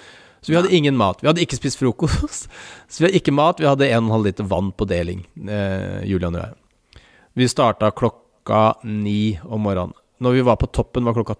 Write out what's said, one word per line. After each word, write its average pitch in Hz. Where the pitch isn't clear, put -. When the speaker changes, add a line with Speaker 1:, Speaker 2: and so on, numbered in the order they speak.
Speaker 1:
Så -
vi 156
hadde 185
Speaker 2:
Nei. 180
Speaker 1:
ingen 143
mat. 98
Vi 131
hadde 170
ikke 135
spist 135
frokost. -
<laughs> -
Så -
vi -
hadde 190
ikke 143
mat. 160
Vi 151
hadde 139
en 117
og 113
en 110
halv 107
liter 98
vann 95
på 104
deling, 90
eh, 98
Julian 87
og 87
jeg. -
Vi 123
startet 110
klokka -
ni 104
om 107
morgenen. 95
Når 123
vi 131
var 113
på -
toppen, 120
var 117
klokka 110